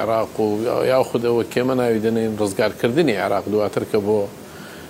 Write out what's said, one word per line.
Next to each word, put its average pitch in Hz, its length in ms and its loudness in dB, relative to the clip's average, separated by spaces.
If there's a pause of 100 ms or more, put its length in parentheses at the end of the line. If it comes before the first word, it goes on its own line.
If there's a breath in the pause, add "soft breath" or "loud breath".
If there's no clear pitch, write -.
عێراق 110 400 -2
و 110 60 2 (460)
یاخود 127 360 2
ئەوە 117 240 2
کێمە 127 280 0
ناوی 113 240 2
دەنێن، 113 360 0
ڕزگارکردنی 113 840 2
عێراق 98 300 0
دواتر 104 400 0
کە 110 140 4
بۆ 107 140 2 (680 loud breath)